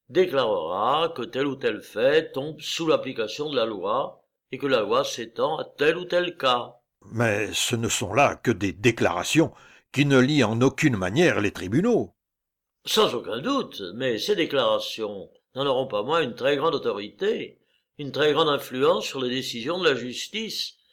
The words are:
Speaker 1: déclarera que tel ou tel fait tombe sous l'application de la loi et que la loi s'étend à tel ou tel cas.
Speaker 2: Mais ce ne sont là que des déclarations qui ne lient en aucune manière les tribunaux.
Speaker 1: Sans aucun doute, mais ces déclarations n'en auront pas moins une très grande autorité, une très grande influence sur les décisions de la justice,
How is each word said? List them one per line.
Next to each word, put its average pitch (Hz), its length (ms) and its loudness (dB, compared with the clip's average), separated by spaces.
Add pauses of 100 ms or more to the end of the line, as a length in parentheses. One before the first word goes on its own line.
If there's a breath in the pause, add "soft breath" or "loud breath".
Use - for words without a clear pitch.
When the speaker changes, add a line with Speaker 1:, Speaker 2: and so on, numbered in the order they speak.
Speaker 1:
déclarera 123 1080 0
que 127 80 -6
tel 131 240 -4
ou 135 100 -4
tel 110 240 -2
fait 147 520 2
tombe 151 280 -6
sous - 260 -6
l'application 147 640 -2
de 139 60 -2
la 117 80 2
loi 110 580 -4 (300)
et 131 60 -10
que 139 80 -4
la 131 140 2
loi 113 240 0
s'étend 131 540 -4
à 143 60 -6
tel 160 320 0
ou 180 80 -8
tel 175 320 -2
cas. 123 400 0 (360)
Speaker 2:
Mais 107 400 0
ce - 240 -2
ne 113 120 -2
sont 98 260 -2
là 120 220 4
que - 140 -2
des 95 220 0
déclarations 107 800 2 (400 soft breath)
qui 143 140 2
ne 139 120 6
lient 135 260 6
en 113 160 2
aucune 135 360 4
manière 104 440 2
les 101 120 0
tribunaux. 143 640 0 (720)
Speaker 1:
Sans 185 300 2
aucun 104 260 -6
doute, 233 420 -4 (120)
mais 120 240 -2
ces 202 180 0
déclarations 110 920 -2 (240)
n'en 135 120 -2
auront 131 200 0
pas 104 160 -2
moins 156 180 0
une 123 140 -2
très 139 220 0
grande 147 180 0
autorité, 120 840 -4 (400)
une 143 140 -10
très 147 200 2
grande 156 160 4
influence 143 580 0
sur 139 140 -8
les 123 100 -2
décisions 131 480 -4
de 175 100 2
la 139 60 4
justice, 127 800 -8 (180)